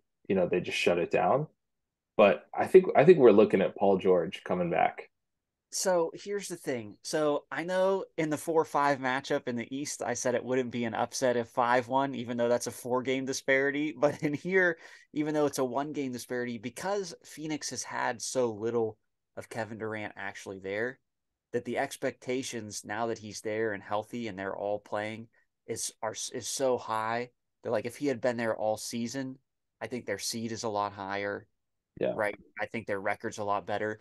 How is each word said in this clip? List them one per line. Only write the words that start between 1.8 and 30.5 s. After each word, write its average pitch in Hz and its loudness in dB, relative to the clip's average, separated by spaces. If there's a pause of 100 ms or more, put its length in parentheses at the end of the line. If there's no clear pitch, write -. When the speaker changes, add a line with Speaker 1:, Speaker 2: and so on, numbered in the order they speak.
Speaker 1:
But 101 6
I 104 0
think, 185 10
I 135 8
think 170 10
we're 120 12
looking 101 8
at 80 2
Paul 98 6
George 92 2
coming 90 -2
back. 87 0 (640)
Speaker 2:
So 175 2
here's 202 -8
the 180 -8
thing. 113 -6
So 151 0
I 143 -6
know 185 0 (120)
in 156 0
the 151 -2
four 160 2
five 143 2
matchup 135 -2
in 123 -4
the 113 -8
East, 143 -8
I 117 -2
said 120 0
it 120 0
wouldn't 123 -2
be 120 -2
an 110 -4
upset 120 0
if 117 -2
five 120 2
one, 135 0
even 120 -6
though 120 2
that's 120 2
a 113 -6
four-game 127 -2
disparity. 139 0
<laughs> - -14
But 139 2
in 147 0
here, 180 2 (360)
even 151 -2
though 151 4
it's 143 -2
a 131 2
one-game 139 -4
disparity, 123 -6
because 180 -6 (100)
Phoenix 151 -8
has 127 -8
had 123 -4
so 123 -2
little 113 -2 (380)
of - -14
Kevin 113 -8
Durant 107 -8
actually 98 -12
there, 104 -4 (540)
that 120 -4
the 120 -4
expectations 127 -6
now 110 -4
that 110 -4
he's 104 -12
there 110 -2
and 92 -8
healthy 110 -6
and 92 -10
they're 95 -4
all 101 -2
playing 110 -6 (400)
is, - -8
are, 110 -4 (180)
is 117 -8
so 127 0
high 117 -4 (340)
that, 110 -4
like, 110 -2
if - -8
he 143 -4
had 123 -2
been 123 0
there 113 0
all 107 0
season, 131 -6 (440)
I 117 -8
think 120 -8
their 101 -4
seed 113 -6